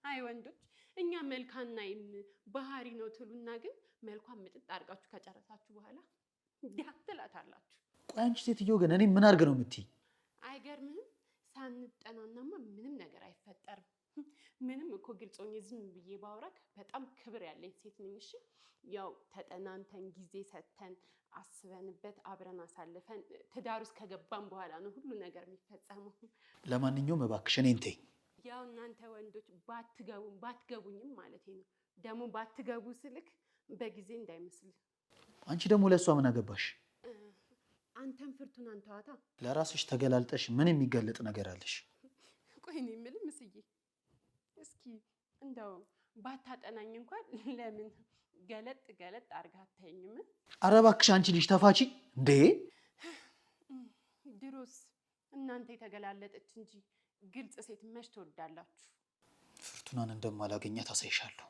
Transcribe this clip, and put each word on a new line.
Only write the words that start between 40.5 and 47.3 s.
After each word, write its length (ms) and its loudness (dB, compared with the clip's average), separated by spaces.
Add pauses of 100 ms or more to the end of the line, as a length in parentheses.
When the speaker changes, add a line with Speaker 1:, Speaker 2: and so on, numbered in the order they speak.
Speaker 2:
ምን 180 6
የሚገለጥ 540 2
ነገር 260 -6
አለሽ? 260 -10 (840)
Speaker 1:
ቆይ 200 -14
እኔ 140 -6
የምልህ 340 -14
ምስዬ፣ 300 -14 (1040)
እስኪ 280 -20 (580)
እንደው 300 -12 (440)
ባታጠናኝ 760 -14
እንኳን 320 -14 (300)